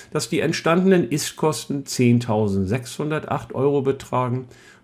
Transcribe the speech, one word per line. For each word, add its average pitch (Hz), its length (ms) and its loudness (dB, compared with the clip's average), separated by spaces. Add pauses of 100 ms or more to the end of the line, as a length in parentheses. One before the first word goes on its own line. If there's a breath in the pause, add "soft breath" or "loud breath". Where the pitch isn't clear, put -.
(120 loud breath)
dass - 180 -4
die 160 100 -2
entstandenen 170 720 2
Ist-Kosten 147 760 -2
zehntausendsechshundertacht 120 1700 0
Euro 143 300 2
betragen, 127 640 -2 (360 loud breath)